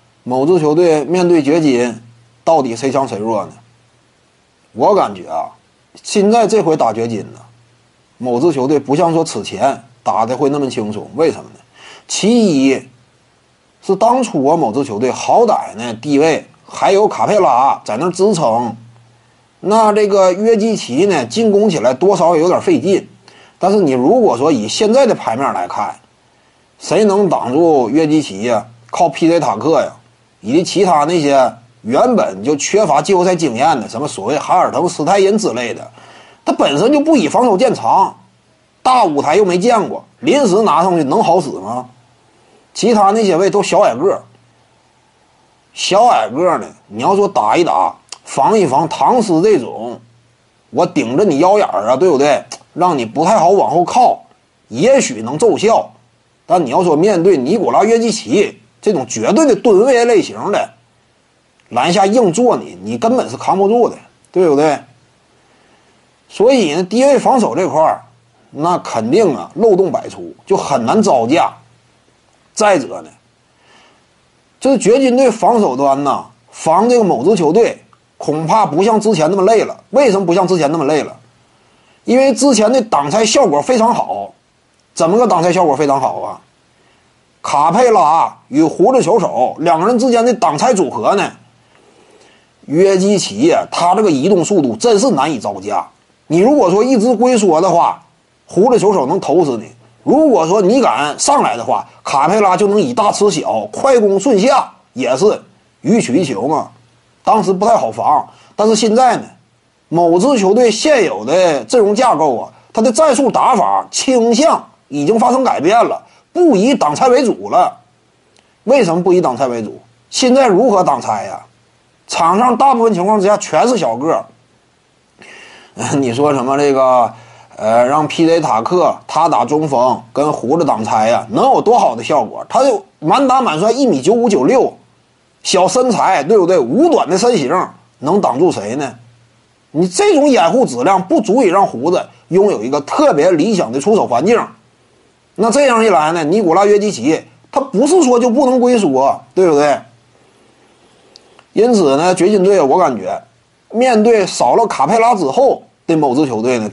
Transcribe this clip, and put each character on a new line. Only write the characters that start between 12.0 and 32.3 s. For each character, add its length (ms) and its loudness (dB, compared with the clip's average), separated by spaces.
其 580 0
一 180 0
是 100 -2
当 280 0
初 240 -4
啊， 100 2
某 160 -2
支 100 -2
球 160 -8
队 140 -2
好 320 0
歹 320 -2
呢， 160 -10
低 260 -2
位 280 0
还 260 -2
有 140 4
卡 200 -4
佩 120 0
拉 460 2
在 140 -6
那 80 -4
儿 40 -4
支 240 0
撑， 400 -2
那 320 2
这 160 0
个 240 2
约 240 0
基 200 0
奇 300 -2
呢， 200 -2
进 260 0
攻 160 2
起 100 0
来 140 0
多 240 0
少 180 2
也 60 2
有 80 0
点 120 0
费 200 0
劲。 280 -2
但 140 0
是 60 2
你 140 0
如 280 2
果 180 0
说 140 0
以 160 -2
现 240 -2
在 140 2
的 80 0
牌 220 -6
面 160 -2
来 140 -6
看， 300 -8
谁 280 -2
能 220 2
挡 240 -4
住 380 2
约 160 2
基 160 0
奇 200 -12
呀？ 240 -2
靠 180 0
P 200 -2
J 120 2
塔 160 -2
克 240 0
呀， 120 -4
以 120 -8
及 100 2
其 220 -2
他 200 2
那 160 -2
些 360 2
原 320 0
本 300 -4